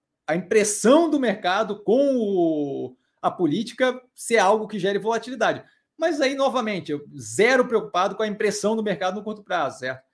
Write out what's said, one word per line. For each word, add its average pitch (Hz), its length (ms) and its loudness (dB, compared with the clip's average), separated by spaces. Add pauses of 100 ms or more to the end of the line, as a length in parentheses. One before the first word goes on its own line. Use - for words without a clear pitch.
(260)
a 156 100 0
impressão 220 720 4
do 294 100 2
mercado 202 640 -2
com 262 360 2
o, 151 760 0 (280)
a 175 80 0
política 214 680 -2 (160)
ser - 220 -2
algo 214 320 4
que 214 100 -8
gere 196 200 0
volatilidade. 220 680 -4 (320)
Mas 320 240 -2
aí, 269 140 0
novamente, 220 580 -2
eu 147 140 -8 (120)
zero 226 480 2
preocupado 196 480 -2
com 220 80 -4
a 214 60 -2
impressão 208 480 -2
do 220 60 -2
mercado 190 320 -2
no 208 100 -10
curto 208 180 -10
prazo, 160 360 -4
certo? 131 340 -8